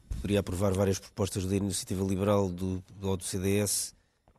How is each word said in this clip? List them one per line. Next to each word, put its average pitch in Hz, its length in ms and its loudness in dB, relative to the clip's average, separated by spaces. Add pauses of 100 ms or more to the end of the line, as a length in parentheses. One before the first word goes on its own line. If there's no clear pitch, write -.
(140)
poderia 98 260 2
aprovar 92 320 2
várias 98 260 2
propostas - 460 -4
da 95 120 0
Iniciativa 95 460 -2
Liberal 98 460 2
do, 92 340 -4 (200)
ou 95 140 -2
do 92 80 -8
C - 140 -6
D 98 200 2
S, - 340 -2 (460)